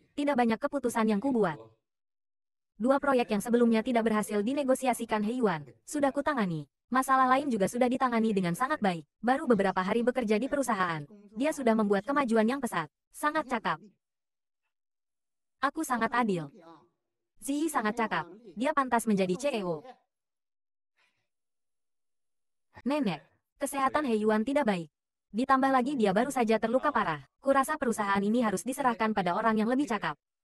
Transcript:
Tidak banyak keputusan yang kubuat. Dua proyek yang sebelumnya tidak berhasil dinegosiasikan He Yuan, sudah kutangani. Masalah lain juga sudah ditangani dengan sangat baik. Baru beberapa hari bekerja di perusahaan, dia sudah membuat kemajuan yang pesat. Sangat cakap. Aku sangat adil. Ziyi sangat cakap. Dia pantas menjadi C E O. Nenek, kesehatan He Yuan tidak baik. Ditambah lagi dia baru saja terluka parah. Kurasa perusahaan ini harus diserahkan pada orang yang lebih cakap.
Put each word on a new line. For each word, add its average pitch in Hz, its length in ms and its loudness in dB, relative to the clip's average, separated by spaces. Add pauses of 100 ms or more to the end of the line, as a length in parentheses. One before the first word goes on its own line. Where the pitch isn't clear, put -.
(100)
Tidak 285 240 0
banyak 233 240 2
keputusan 233 480 -2
yang 214 160 0
kubuat. 202 400 0 (1120)
Dua 262 240 2
proyek 254 320 2
yang 208 80 2
sebelumnya 233 480 2
tidak 226 240 2
berhasil 214 320 0
dinegosiasikan 254 800 -2
He 233 160 -2
Yuan, 185 240 0 (240)
sudah 277 240 0
kutangani. 220 560 -2 (240)
Masalah 262 400 4
lain 269 160 2
juga 202 240 0
sudah 247 160 0
ditangani 233 480 0
dengan 175 240 0
sangat 269 240 -2
baik. 175 240 -2 (160)
Baru 269 240 0
beberapa 196 320 2
hari 202 240 0
bekerja 233 400 0
di 277 80 -4
perusahaan, 185 560 -2 (320)
dia 302 160 0
sudah 226 240 2
membuat 202 240 2
kemajuan 226 480 2
yang 277 80 -2
pesat. 180 320 -6 (240)
Sangat 302 320 -4
cakap. 196 320 -4 (1800)
Aku 311 240 -4
sangat 226 320 -2
adil. 185 320 0 (960)
Ziyi 294 240 -2
sangat 233 240 -2
cakap. 208 320 -2 (320)
Dia 269 160 -2
pantas 247 320 0
menjadi 190 320 2
C 240 160 -6
E 226 80 -4
O. 170 240 -6 (3000)
Nenek, 240 400 -2 (400)
kesehatan 269 480 -2
He 214 160 0
Yuan 214 160 2
tidak 277 240 0
baik. 180 240 -2 (420)
Ditambah 262 400 2
lagi 262 300 2
dia 208 160 4
baru 254 160 2
saja 226 260 2
terluka 254 320 0
parah. 156 320 -2 (220)
Kurasa 277 340 2
perusahaan 214 400 0
ini 208 240 2
harus 202 240 -2
diserahkan 233 480 -2
pada 180 220 0
orang 220 240 2
yang 208 80 0
lebih 262 180 0
cakap. 196 300 -4 (280)